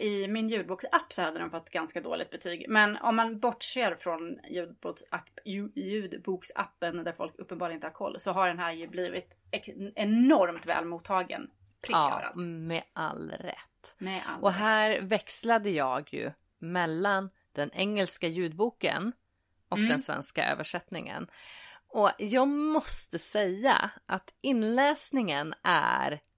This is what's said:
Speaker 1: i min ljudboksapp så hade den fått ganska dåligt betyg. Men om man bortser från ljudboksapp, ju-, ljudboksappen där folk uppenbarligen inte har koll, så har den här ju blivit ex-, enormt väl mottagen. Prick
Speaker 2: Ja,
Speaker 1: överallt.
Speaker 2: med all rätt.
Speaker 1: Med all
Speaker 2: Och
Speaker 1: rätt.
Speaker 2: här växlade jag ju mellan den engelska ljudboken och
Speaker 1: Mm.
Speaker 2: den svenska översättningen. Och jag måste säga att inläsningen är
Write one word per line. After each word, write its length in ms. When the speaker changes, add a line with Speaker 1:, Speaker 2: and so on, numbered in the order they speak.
Speaker 1:
i 280
min 200
ljudboksapp 640
så 100
hade 160
den 120
fått 200
ganska 300
dåligt 300
betyg. 380
Men 280
om 200
man 240
bortser 540
från 440
ljudboksapp, 800
ju-, 300
ljudboksappen 1300
där 80
folk 260
uppenbarligen 380
inte 100
har 60
koll, 280
så 120
har 160
den 100
här 140
ju 140
blivit 420
ex-, 180
enormt 720
väl 180
mottagen. 640
Prick 140
Speaker 2:
Ja, 180
Speaker 1:
överallt. 220
Speaker 2:
med 460
all 380
rätt. 680
Speaker 1:
Med 280
all 160
Speaker 2:
Och 80
Speaker 1:
rätt. 80
Speaker 2:
här 420
växlade 720
jag 440
ju 160
mellan 720
den 200
engelska 560
ljudboken 840
och 100
Speaker 1:
Mm. 120
Speaker 2:
den 80
svenska 520
översättningen. 760
Och 300
jag 300
måste 680
säga 720
att 360
inläsningen 1200
är 580